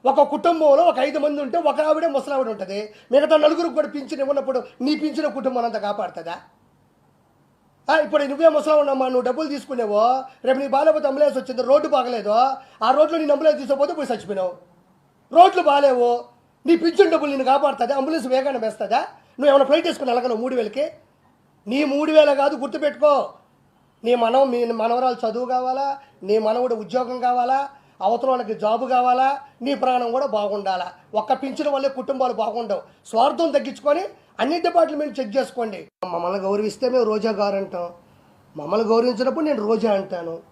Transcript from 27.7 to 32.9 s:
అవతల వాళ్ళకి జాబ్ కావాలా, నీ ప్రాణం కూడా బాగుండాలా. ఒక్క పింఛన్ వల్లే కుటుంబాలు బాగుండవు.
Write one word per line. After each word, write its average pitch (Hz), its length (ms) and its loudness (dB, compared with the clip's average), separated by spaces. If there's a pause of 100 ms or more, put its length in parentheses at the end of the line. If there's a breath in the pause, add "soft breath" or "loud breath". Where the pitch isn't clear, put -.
అవతల 226 260 0
వాళ్ళకి 233 260 -2
జాబ్ 226 360 -2
కావాలా, 254 480 2 (240 loud breath)
నీ 277 120 -2
ప్రాణం 247 360 0
కూడా 262 160 -2
బాగుండాలా. 196 680 -4 (220 soft breath)
ఒక్క 214 180 -2
పింఛన్ 277 360 -2
వల్లే 277 200 -2
కుటుంబాలు 262 440 -4
బాగుండవు. 214 500 -4 (240 soft breath)